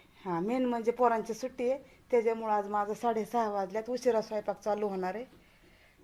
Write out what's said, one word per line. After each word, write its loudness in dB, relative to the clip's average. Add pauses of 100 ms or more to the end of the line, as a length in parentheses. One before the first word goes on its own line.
(260)
हां, 0
मेन 0
म्हणजे 2
पोरांची 2
सुट्टी -4
आहे, -2 (280)
त्याच्यामुळं 2
आज 2
माझं -2
साडेसहा 0
वाजल्यात, -4
उशिरा 2
स्वयंपाक -4
चालू 0
होणार -4
आहे. -10 (800)